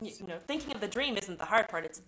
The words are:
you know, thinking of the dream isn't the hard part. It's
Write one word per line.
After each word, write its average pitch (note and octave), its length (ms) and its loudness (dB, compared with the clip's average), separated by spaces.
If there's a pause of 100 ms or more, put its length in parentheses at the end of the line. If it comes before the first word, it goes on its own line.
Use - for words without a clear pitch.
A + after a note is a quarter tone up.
you G#3 260 -6
know, E3+ 120 -6
thinking D4 340 -2
of G#3+ 80 -4
the G3+ 60 0
dream B3+ 280 0
isn't F#3 240 -2
the D#3+ 60 -4
hard A3 240 6
part. E3 160 -2
It's - 220 -8